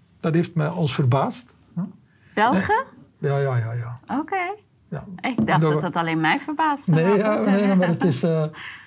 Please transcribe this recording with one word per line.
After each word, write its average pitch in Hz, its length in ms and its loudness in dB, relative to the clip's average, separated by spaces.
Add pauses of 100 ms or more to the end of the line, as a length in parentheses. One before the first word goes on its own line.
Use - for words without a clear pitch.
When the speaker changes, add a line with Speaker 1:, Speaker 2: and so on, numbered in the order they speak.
(200)
Speaker 1:
dat 160 140 -2
heeft 170 220 0
mij 151 140 0
ons 175 260 -2
verbaasd. 139 580 0 (220)
Hè? 175 60 -4 (520)
Speaker 2:
Belgen? 240 500 2 (340)
Speaker 1:
Ja, 139 220 -2
ja, 135 180 0
ja, 113 160 -2
ja. 120 260 -8 (200)
Speaker 2:
Oké. 359 360 -4 (360)
Speaker 1:
Ja. 147 140 -8 (160)
Speaker 2:
Ik 226 260 -2
dacht 160 140 2
Speaker 1:
Door 160 100 2
Speaker 2:
dat 151 100 0
dat 165 140 -4
alleen 165 260 0
mij 170 180 2
verbaasde, 294 520 -2
Speaker 1:
Nee, 160 160 4
Speaker 2:
maar 202 100 4
Speaker 1:
ja, 214 200 2
Speaker 2:
goed. 220 80 0
Speaker 1:
nee, 202 200 2
nee, 196 100 2
maar 180 120 4
het 170 160 0
is, 156 200 0
eh, 160 200 2 (440)